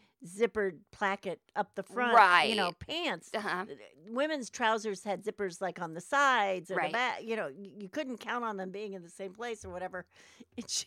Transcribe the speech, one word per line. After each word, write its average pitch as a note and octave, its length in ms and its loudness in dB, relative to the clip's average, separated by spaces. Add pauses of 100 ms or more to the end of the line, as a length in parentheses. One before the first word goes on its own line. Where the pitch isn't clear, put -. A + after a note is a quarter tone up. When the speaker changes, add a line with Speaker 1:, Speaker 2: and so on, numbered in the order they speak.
(220)
Speaker 1:
zippered G3 540 0 (140)
placket G3 500 -4 (140)
up G3+ 180 -4
the G3 80 -8
front, A#3+ 300 -2 (360)
you A3 80 2
know, G3 120 2
Speaker 2:
Right. - 120 -6
Speaker 1:
pants. D4 540 -4
Speaker 2:
Uh-huh. F#3 320 -2 (420)
Speaker 1:
Women's C4+ 440 -4
trousers A3 520 0
had F#3+ 200 -4
zippers, G3+ 380 -6
like, F#3 200 -4
on D#3+ 140 -8
the F3 60 -10
sides G#3+ 680 2
or G3 60 -2
Speaker 2:
Right. E3 140 0
Speaker 1:
the D#3+ 40 -10
back. A#3+ 300 -2
You A3+ 120 -4
know, G3 120 -2 (100)
y-, G3 220 -14
you G3 100 -10
couldn't C4 300 -6
count A#3+ 260 -4
on G#3 120 -4
them F#3+ 120 -6
being G3 240 -8
in F#3 80 -10
the E3 80 -18
same F#3+ 240 -12
place A3 320 -10
or F#3+ 60 -10
whatever. F3+ 400 -8
<laughs> - 40 -20 (420)
And A#3 120 -10
she - 180 -2